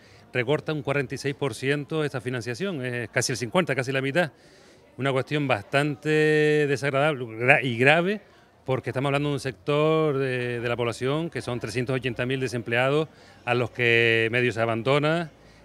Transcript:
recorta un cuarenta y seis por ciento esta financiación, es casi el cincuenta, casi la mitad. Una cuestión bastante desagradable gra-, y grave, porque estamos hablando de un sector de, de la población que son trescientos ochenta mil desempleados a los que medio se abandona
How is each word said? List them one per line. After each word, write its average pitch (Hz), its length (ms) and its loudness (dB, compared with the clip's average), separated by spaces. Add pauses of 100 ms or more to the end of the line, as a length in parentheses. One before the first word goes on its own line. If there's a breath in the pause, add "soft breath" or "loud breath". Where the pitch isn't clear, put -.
(320 soft breath)
recorta 139 400 0
un 156 80 -4
cuarenta 135 340 -2
y 123 40 -6
seis 139 160 -4
por 135 200 -4
ciento 147 480 -2
esta 139 200 -4
financiación, 123 600 -6
es 123 280 -6
casi 127 220 0
el 113 40 -4
cincuenta, 131 380 0
casi 131 180 -2
la 135 80 -2
mitad. 139 320 0 (640 soft breath)
Una 135 160 0
cuestión 143 340 0
bastante 143 640 0 (580)
desagradable 135 600 0
gra-, 120 360 2
y 123 140 0
grave, 170 460 4 (420 soft breath)
porque 127 240 -4
estamos 131 220 -2
hablando 143 180 0
de 147 60 0
un 131 60 -4
sector 151 760 0
de, 123 440 -4
de 120 100 -2
la 120 40 -2
población 123 540 -2
que 131 140 -8
son 123 180 -6
trescientos 120 340 -4
ochenta 127 300 -4
mil 131 160 -2
desempleados 127 680 0 (380 soft breath)
a 120 80 0
los 123 180 0
que 117 600 4
medio 123 180 2
se 113 120 -2
abandona 143 680 0 (340 soft breath)